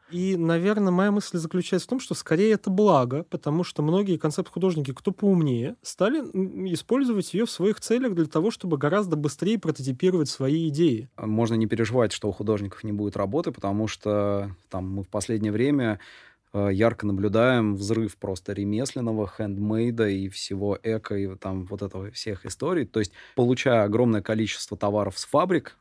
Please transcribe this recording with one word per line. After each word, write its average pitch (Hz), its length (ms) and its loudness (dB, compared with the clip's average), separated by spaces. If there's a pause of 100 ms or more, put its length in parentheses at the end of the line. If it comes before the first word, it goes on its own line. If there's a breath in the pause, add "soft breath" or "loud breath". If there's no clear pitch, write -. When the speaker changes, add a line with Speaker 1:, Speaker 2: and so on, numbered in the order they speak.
(120)
Speaker 1:
И, 180 260 0
наверное, 180 540 2
моя 190 200 4
мысль 202 260 -2
заключается 175 500 -2
в - 20 -20
том, 262 100 -2
что - 160 -8
скорее 196 380 2
это 208 160 0
благо, 165 600 4
потому 160 340 -2
что - 200 -4
многие 180 340 2
концепт-художники, 156 760 -2
кто - 180 -2
поумнее, 160 680 2
стали, 247 380 0
м, 190 540 -4
использовать 233 600 0
ее 214 120 2
в 233 60 -6
своих 202 300 0
целях 240 340 0
для 165 100 2
того, 165 260 0
чтобы 165 260 -2
гораздо 165 400 0
быстрее 170 420 -2
прототипировать 156 720 0
свои 156 400 0
идеи. 143 480 2
Speaker 2:
Можно 110 380 0
не 110 120 2
переживать, 113 460 2
что - 160 -4
у - 20 0
художников 104 520 -4
не 110 100 -6
будет 104 240 -4
работы, 123 340 -2
потому 104 360 -2
что, 101 640 -2 (180)
там, 92 220 -6
мы 98 120 -6
в - 60 -14
последнее 107 420 -2
время, 120 480 0 (540 loud breath)
э, 101 200 0
ярко 107 340 2
наблюдаем 107 680 2
взрыв 107 420 -2
просто 101 360 -8
ремесленного, 107 760 -4
хендмейда 110 840 -2
и 98 200 -2
всего 98 540 -4
эко, 110 340 -4
и 95 200 -4
там 95 280 -6
вот 95 180 -10
этого 98 280 -8
всех - 340 -10
историй. 147 400 -2
То - 140 -2
есть, 104 140 -2 (220 loud breath)
получая 123 500 4
огромное 110 360 2
количество 110 560 -2
товаров 104 420 0
с - 60 -8
фабрик, 170 560 0